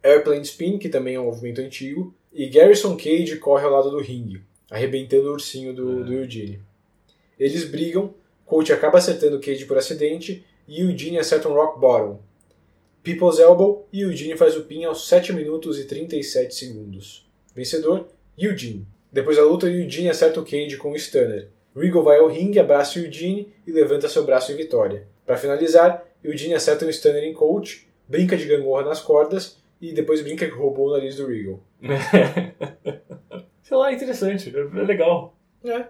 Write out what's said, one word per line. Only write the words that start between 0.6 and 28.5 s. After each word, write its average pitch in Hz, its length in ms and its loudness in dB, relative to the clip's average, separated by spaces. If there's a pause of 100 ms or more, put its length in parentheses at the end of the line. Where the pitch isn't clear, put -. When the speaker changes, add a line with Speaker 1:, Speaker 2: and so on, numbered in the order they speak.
Speaker 1:
que 160 100 -8
também 127 260 -4
é 127 60 -6
um 123 60 -4
movimento 120 340 -8
antigo, 139 540 -10 (180)
e - 160 -8
Garrison 185 480 6
Cage 156 400 -2
corre 143 280 0
ao 147 60 2
lado 139 200 2
do 143 100 -6
ringue, 117 420 -12 (280)
arrebentando 131 580 -2
o 147 40 -4
ursinho 131 420 -10
do, 127 260 -6
Speaker 2:
É. 120 40 -8
Speaker 1:
do 123 100 -8
Eugene. 113 460 -10 (800)
Eles 156 260 -2
brigam, 170 500 -4 (320)
Coach 156 260 2
acaba 151 260 4
acertando 151 420 2
Cage 135 260 -8
por 135 120 -2
acidente 160 680 -4 (220)
e 147 140 -12
Eugene 170 380 -2
acerta 156 300 0
um 147 40 -2
Rock 147 260 0
Bottom. 110 400 2 (840)
People's 170 360 2
Elbow 180 540 6
e 196 80 -6
Eugene 156 360 -6
faz 160 200 6
o 156 80 -6
pin 165 200 -12
aos 160 220 -6
sete 180 260 4
minutos 156 460 -6
e 135 60 -10
trinta 156 320 -10
e 139 80 -6
sete 127 300 -4
segundos. 107 720 -16 (260)
Vencedor, 160 540 -4 (280)
Eugene. 123 500 -6 (260)
Depois 147 240 0
da 151 80 8
luta, 175 240 2
Eugene 175 420 -4
acerta 160 300 2
o - 40 -10
Cage 147 320 -6
com 147 160 -8
o 151 60 -8
Stunner. 113 500 -2 (260)
Regal 170 280 2
vai 147 160 8
ao 160 80 8
ringue, 190 320 0
abraça 143 400 2
Eugene 170 540 -8 (140)
e 170 40 -12
levanta 147 380 2
seu 151 160 0
braço 131 260 0
em 143 60 -8
vitória. 110 500 -2 (180)
Pra 123 120 0
finalizar, 165 680 4 (180)
Eugene 156 320 -6
acerta 151 300 0
um 160 80 -4
Stunner 147 320 2
em 160 80 -6
Coach, - 560 -2 (200)
brinca 180 280 0
de 151 100 -4
gangorra 139 380 0